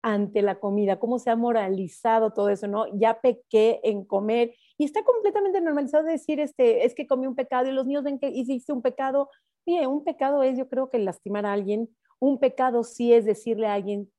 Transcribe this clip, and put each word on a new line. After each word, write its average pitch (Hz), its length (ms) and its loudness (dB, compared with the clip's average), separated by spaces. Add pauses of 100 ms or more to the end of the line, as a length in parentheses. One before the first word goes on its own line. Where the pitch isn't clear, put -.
ante 202 380 0
la 196 180 0
comida? 202 400 0
¿Cómo 240 200 -2
se 240 120 -2
ha 233 40 4
moralizado 220 960 0
todo 202 180 0
eso, 202 180 -2
no? 202 260 -2
Ya 226 260 2
pequé 226 640 2
en 202 220 -2
comer. 226 480 0 (240)
Y 302 80 2
está 415 180 -4
completamente 403 560 2
normalizado 302 460 0
decir, 302 340 -2
este, 240 460 2
es 233 100 2
que 269 120 -8
comí 262 200 0
un 254 80 -6
pecado 254 320 -2
y 269 60 -4
los 262 140 -2
niños 285 160 -2
ven 277 160 -4
que 277 100 -2
hiciste 254 420 -6
un 247 100 -4
pecado. 269 480 -2 (360)
Mire, 339 220 0
un 294 180 -4
pecado 277 380 0
es, 262 140 0
yo 262 120 -6
creo 254 200 -4
que 247 100 -2
lastimar 202 460 -4
a 202 60 -2
alguien. 208 380 -4 (300)
Un 269 200 0
pecado 254 440 0
sí 240 280 0
es 226 140 6
decirle 220 420 -2
a 208 60 -2
alguien 202 460 -6